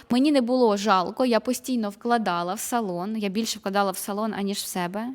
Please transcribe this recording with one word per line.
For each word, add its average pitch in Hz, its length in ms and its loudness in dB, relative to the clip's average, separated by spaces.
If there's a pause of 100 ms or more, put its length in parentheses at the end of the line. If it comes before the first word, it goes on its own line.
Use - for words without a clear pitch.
(100)
Мені 269 220 4
не 277 80 4
було 240 360 4
жалко, 196 480 2
я 226 160 4
постійно 240 500 -2
вкладала 196 640 -2
в 226 60 -8
салон, 208 560 -4
я 202 120 -2
більше 220 300 -4
вкладала 196 320 0
в 196 60 -4
салон, 208 380 -4
аніж 202 240 -4
в - 80 -6
себе. 190 480 -6